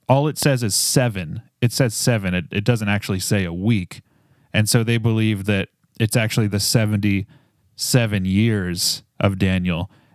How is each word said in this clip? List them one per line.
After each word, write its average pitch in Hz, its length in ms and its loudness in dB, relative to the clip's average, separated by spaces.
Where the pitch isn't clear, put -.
all 139 180 4
it 143 100 -4
says 135 240 2
is 107 140 0
seven. 98 680 0
It 117 100 2
says 123 220 0
seven. 98 400 0
It, 90 180 -2
it 104 140 -4
doesn't 107 240 0
actually 101 320 -2
say 101 240 0
a 85 80 -6
week. 95 480 -2
And 101 140 2
so 120 160 2
they 117 140 0
believe 110 480 0
that 98 240 0
it's - 160 0
actually 110 300 2
the 101 120 0
seventy-seven 104 1700 -2
years 95 800 0
of 98 180 0
Daniel. 92 520 0